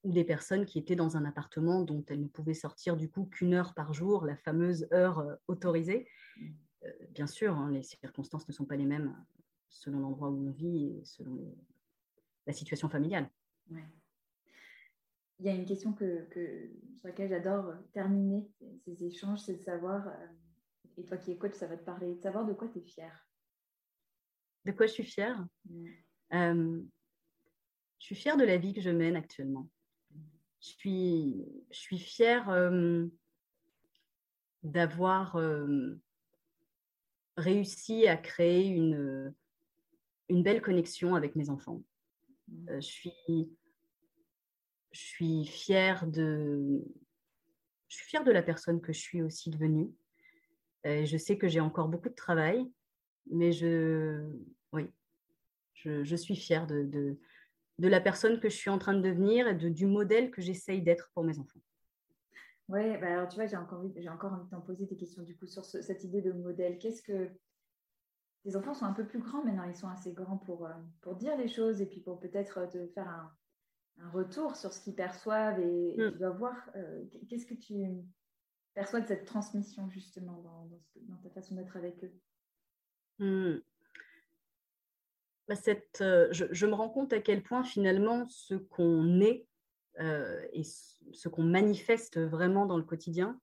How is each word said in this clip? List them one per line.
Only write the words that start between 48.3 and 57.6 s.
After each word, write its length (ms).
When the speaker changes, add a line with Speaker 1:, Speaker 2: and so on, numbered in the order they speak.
Speaker 1:
la 120
personne 380
que 100
je 80
suis 220
aussi 280
devenue. 420
Euh, 200
je 120
sais 200
que 100
j'ai 120
encore 280
beaucoup 220
de 60
travail, 540
mais 220
je, 760
oui, 180
je, 300
je 120
suis 200
fière 300
de, 180
de, 360